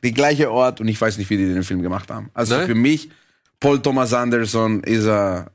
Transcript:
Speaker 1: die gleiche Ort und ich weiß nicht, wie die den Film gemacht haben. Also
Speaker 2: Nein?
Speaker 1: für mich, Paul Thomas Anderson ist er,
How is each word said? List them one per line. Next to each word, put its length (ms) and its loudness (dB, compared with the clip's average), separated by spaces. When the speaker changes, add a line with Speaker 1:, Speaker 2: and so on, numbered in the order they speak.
Speaker 1:
die 80 0
gleiche 400 2
Ort 280 2
und 60 -2
ich 140 -2
weiß 180 0
nicht, 120 -6
wie 60 2
die 160 2
den 120 -2
Film 180 -4
gemacht 280 -6
haben. 240 -12
Also 220 0
Speaker 2:
Nein? 100 0
Speaker 1:
für 100 -2
mich, 320 0
Paul 240 2
Thomas 300 0
Anderson 720 0
ist 220 2
er, 480 0